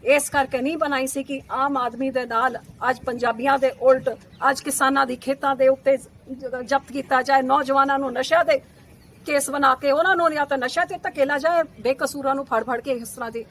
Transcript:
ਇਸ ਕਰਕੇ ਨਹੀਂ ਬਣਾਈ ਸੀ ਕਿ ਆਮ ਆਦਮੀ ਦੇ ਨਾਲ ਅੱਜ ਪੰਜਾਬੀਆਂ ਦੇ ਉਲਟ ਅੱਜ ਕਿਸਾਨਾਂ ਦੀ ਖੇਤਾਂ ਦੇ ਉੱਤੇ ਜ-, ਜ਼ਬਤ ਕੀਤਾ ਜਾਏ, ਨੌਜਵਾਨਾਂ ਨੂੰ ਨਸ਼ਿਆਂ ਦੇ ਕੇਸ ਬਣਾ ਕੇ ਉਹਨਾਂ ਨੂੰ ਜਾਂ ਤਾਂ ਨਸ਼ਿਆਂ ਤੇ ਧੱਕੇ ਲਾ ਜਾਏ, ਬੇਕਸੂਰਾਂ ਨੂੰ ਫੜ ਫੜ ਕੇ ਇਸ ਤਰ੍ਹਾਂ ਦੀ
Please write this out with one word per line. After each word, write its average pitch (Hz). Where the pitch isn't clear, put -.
ਇਸ 277
ਕਰਕੇ 269
ਨਹੀਂ 311
ਬਣਾਈ 285
ਸੀ 269
ਕਿ 269
ਆਮ 269
ਆਦਮੀ 247
ਦੇ 254
ਨਾਲ 233
ਅੱਜ 247
ਪੰਜਾਬੀਆਂ 240
ਦੇ 262
ਉਲਟ 262
ਅੱਜ 262
ਕਿਸਾਨਾਂ 277
ਦੀ 247
ਖੇਤਾਂ 269
ਦੇ 262
ਉੱਤੇ 269
ਜ-, -
ਜ਼ਬਤ 269
ਕੀਤਾ 262
ਜਾਏ, 269
ਨੌਜਵਾਨਾਂ 277
ਨੂੰ 269
ਨਸ਼ਿਆਂ 311
ਦੇ 294
ਕੇਸ 285
ਬਣਾ 269
ਕੇ 277
ਉਹਨਾਂ 339
ਨੂੰ 339
ਜਾਂ 294
ਤਾਂ 277
ਨਸ਼ਿਆਂ 262
ਤੇ 359
ਧੱਕੇ 320
ਲਾ 294
ਜਾਏ, 330
ਬੇਕਸੂਰਾਂ 269
ਨੂੰ 269
ਫੜ 226
ਫੜ 240
ਕੇ 277
ਇਸ 233
ਤਰ੍ਹਾਂ 233
ਦੀ 226